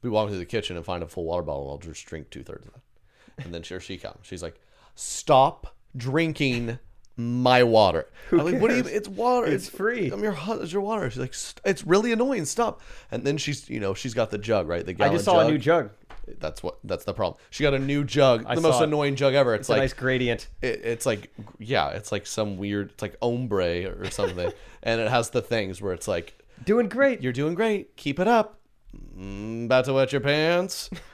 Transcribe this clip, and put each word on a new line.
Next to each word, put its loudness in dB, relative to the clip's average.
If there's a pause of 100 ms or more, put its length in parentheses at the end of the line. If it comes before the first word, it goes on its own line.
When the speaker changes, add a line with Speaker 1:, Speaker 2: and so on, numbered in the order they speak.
Speaker 1:
be -6
walking 2
through -4
the -8
kitchen -4
and -8
find -4
a -12
full -8
water -2
bottle, -6
and -8
I'll -12
just -16
drink -12
two-thirds -16
of -20
it. -20
And -12
then -10
here -10
she -12
comes. -14
She's -12
like, -12 (380)
"Stop 2 (200)
drinking -2 (360)
my 4
water." 6 (220)
Speaker 2:
Who 6
Speaker 1:
I'm 0
like, 0
"What 4
do 2
you 2
Speaker 2:
cares? -6
Speaker 1:
It's -4
water. 0
Speaker 2:
It's -2
free. -2
Speaker 1:
I'm -6
your 0
hu-, -6
it's -8
your -2
water." -2
She's -8
like, -8
"St-," -12
it's 0
really 4
annoying. 0
Stop. -2 (320)
And -4
then 0
she's, -6
you -6
know, -2
she's -8
got 0
the -6
jug, 0
right? -2
The -6
Speaker 2:
I 2
just 0
Speaker 1:
gallon 8
Speaker 2:
saw 6
a 4
new 2
jug. 2 (500)
Speaker 1:
That's -6
what, -8
that's -4
the -4
problem. -4 (120)
She -4
got 4
a 0
new 0
jug, 4
Speaker 2:
I -2
Speaker 1:
the 0
most 6
Speaker 2:
saw 4
it. 2
Speaker 1:
annoying 0
jug 2
ever. 4
It's -2
Speaker 2:
It's -8
a 2
Speaker 1:
like 4
Speaker 2:
nice 0
gradient. 0 (140)
Speaker 1:
it, -2
it's -4
like, -2 (280)
yeah, 0
it's -8
like -4
some -4
weird, -4
it's -10
like -8
ombre 0
or -6
something. -2
Speaker 2:
<laughs> -20 (240)
Speaker 1:
And 0
it 0
has 0
the 0
things -4
where -4
it's -10
like, -4 (300)
Speaker 2:
Doing 2
great. 0
Speaker 1:
"You're -2
doing -2
great. -2
Keep -4
it 2
up. 2 (600)
Mm, -8
about 4
to 0
wet 4
your 0
pants." 0 (240)